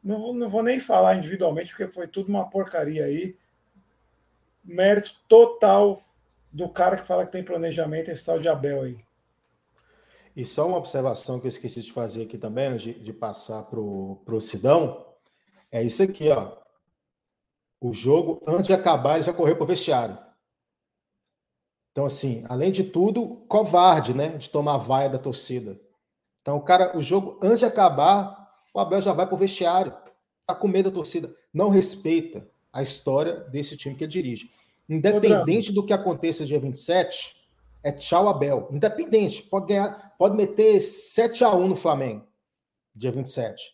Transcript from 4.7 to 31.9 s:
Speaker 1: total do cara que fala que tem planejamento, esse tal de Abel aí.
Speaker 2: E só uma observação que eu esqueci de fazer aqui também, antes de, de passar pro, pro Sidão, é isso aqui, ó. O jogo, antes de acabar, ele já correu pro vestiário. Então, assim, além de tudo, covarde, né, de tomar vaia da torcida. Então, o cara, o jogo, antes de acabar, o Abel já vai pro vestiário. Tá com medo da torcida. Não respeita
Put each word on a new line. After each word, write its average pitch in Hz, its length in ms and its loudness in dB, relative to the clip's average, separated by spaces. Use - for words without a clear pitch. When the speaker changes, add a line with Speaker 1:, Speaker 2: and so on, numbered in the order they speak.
Speaker 1:
total 208 760 8
do 170 180 -8
cara 185 260 0
que 185 100 -12
fala 180 200 -2
que - 60 -18
tem 185 120 -8
planejamento, 165 640 -6
esse 160 140 -6
tal 165 160 -2
de 156 80 -4
Abel 139 360 -2
aí. 123 140 -10
Speaker 2:
E 127 100 -10
só 151 220 -2
uma 185 100 -2
observação 131 640 -6
que 127 80 -8
eu - 20 -4
esqueci 123 320 -12
de 104 100 -16
fazer 113 320 -8
aqui 110 140 -14
também, 113 300 -6
antes 117 160 -6
de, 117 100 -10
de 110 200 -16
passar 110 500 -12
pro, 98 600 -10
pro 110 160 -4
Sidão, 131 680 0
é 117 100 -4
isso 117 220 0
aqui, 190 260 0
ó. 113 260 0
O 120 120 -6
jogo, 151 540 0
antes 175 200 0
de 190 60 4
acabar, 151 420 2
ele 165 80 0
já 175 100 -2
correu 165 220 2
pro 165 100 -2
vestiário. 123 520 -2
Então, 139 140 -4
assim, 127 420 -6
além 139 240 -2
de 190 120 -2
tudo, 208 640 -2
covarde, 160 680 4
né, 151 240 -4
de - 120 -14
tomar 147 280 0
vaia 135 320 0
da 131 80 -4
torcida. 117 640 -8
Então, 143 120 -2
o 143 40 -4
cara, 180 340 4
o 160 60 -4
jogo, 180 400 -2
antes 220 160 4
de 240 80 4
acabar, 190 880 2
o - 80 -4
Abel 190 220 0
já 196 100 0
vai 175 140 0
pro 190 100 -4
vestiário. 185 560 0
Tá 180 80 -4
com - 140 -2
medo 190 240 2
da 190 40 -8
torcida. 165 400 -8
Não 196 180 2
respeita 165 760 0